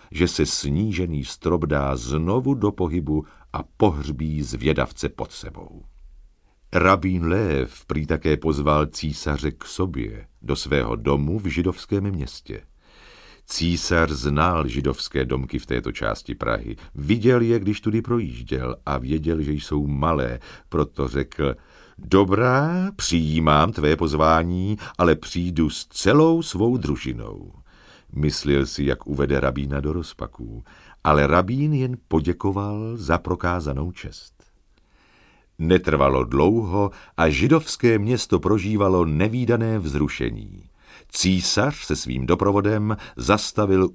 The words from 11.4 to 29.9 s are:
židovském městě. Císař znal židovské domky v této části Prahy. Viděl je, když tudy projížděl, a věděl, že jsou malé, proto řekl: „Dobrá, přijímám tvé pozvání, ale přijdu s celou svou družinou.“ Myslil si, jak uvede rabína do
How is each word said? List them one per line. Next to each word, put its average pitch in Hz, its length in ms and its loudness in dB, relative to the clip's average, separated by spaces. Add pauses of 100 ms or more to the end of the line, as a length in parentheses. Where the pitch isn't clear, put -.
židovském 92 640 -2
městě. 65 520 -8 (840)
Císař 82 640 0
znal 73 580 0
židovské 67 560 -2
domky 65 340 -4
v - 80 -12
této 60 260 -4
části 55 420 -6
Prahy. 57 420 -4 (180)
Viděl 110 460 2
je, 117 200 2
když 101 200 -2
tudy 107 220 0
projížděl, 64 720 -4 (100)
a 69 120 -2
věděl, 78 440 -2
že 73 100 -2
jsou 73 340 -2
malé, 69 520 0 (300)
proto 71 400 -2
řekl: 67 460 -2 (440)
„Dobrá, 123 1000 2
přijímám 78 760 2
tvé 76 240 2
pozvání, 82 840 2 (200)
ale 82 160 4
přijdu 82 560 -2
s - 160 -10
celou 160 560 4
svou 117 340 0
družinou.“ 57 760 -6 (600)
Myslil 71 540 2
si, 71 180 -4
jak 67 220 -2
uvede 69 340 0
rabína 69 400 -2
do 73 120 -2